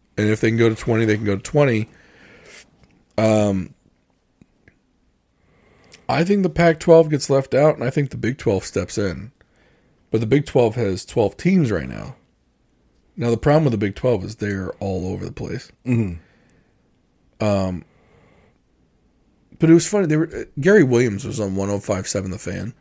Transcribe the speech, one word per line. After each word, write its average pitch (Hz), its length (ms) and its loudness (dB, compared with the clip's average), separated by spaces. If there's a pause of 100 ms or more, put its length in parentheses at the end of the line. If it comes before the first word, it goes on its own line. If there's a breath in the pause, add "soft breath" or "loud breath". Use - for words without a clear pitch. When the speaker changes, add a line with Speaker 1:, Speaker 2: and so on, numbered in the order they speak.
(180)
Speaker 1:
And 107 100 0
if 107 120 0
they 113 100 2
can 113 80 0
go 117 100 4
to 110 60 2
twenty, 113 320 -2
they 107 100 2
can 107 80 -6
go 98 120 0
to 98 60 -8
twenty. 123 460 0 (1300 soft breath)
Um, 104 580 0 (2250 soft breath)
I 135 160 0
think 196 180 2
the 185 60 0
Pac-twelve 165 600 4
gets 151 180 -2
left 135 260 0
out, 147 200 4
and - 100 -8
I 123 60 -2
think 143 200 -2
the - 60 -10
Big 113 220 -4
twelve 98 260 -2
steps - 320 -6
in. 101 360 -6 (800)
But 113 100 0
the 117 60 -4
Big 143 200 0
twelve 120 300 2
has 98 280 -4
twelve 107 320 -2
teams 175 340 2
right 78 180 -4
now. 53 280 -12 (1000)
Now, 120 140 -2
the 117 60 2
problem 151 280 4
with 131 80 2
the 110 60 0
Big 101 160 -2
twelve 110 300 0
is 107 120 -12
they're 98 380 -6
all 92 380 -6
over 95 120 -8
the - 80 -12
place. - 380 -12 (160)
Speaker 2:
Mm-hmm. - 1600 -8
Speaker 1:
Um, 95 400 -2 (1700)
but 160 120 4
it 165 40 8
was 170 140 4
funny. 202 180 0
They 156 100 0
were, 160 180 -2
uh, 110 100 -8 (160)
Gary 190 240 6
Williams 123 400 2
was 107 160 -8
on 98 160 -4
one 98 120 -2
oh 101 100 -2
five 95 300 -4
seven 95 220 -6
The 92 80 -8
Fan, 95 420 -10